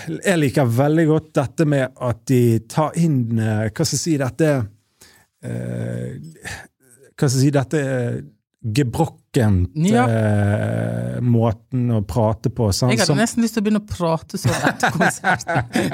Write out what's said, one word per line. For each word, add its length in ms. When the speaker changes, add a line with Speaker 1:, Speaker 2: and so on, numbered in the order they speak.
Speaker 1:
jeg 160
liker 260
veldig 420
godt 260
dette 320
med 260
at 240
de 340
tar 360
inn, 440
eh, 300
hva 160
skal 120
jeg 20
si, 180
dette, 500
eh, 720
hva 120
skal 100
jeg 60
si, 60
dette, 260
eh, 440
gebrokkent, 1080
Speaker 2:
Ja. 340
Speaker 1:
eh, 1120
måten 680
å 120
prate 460
på, 240
sånn 160
Speaker 2:
Jeg 80
hadde 80
Speaker 1:
som 120
Speaker 2:
nesten 260
lyst 100
til 80
å 60
begynne 160
å 40
prate 520
sånn 300
etter 200
konserten. 800